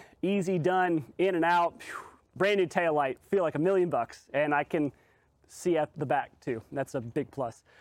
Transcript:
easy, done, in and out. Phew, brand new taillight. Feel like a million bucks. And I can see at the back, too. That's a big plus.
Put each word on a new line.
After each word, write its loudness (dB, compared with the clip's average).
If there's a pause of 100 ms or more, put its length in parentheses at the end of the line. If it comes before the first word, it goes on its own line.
(220)
easy, 0
done, 2 (140)
in 2
and 0
out. 2
Phew, -14 (400)
brand 2
new 4
taillight. 0 (120)
Feel 2
like 0
a -2
million 2
bucks. -4
And 0
I 2
can -2 (560)
see -2
at 0
the -4
back, -2
too. -6 (100)
That's -4
a -4
big -6
plus. -8 (180)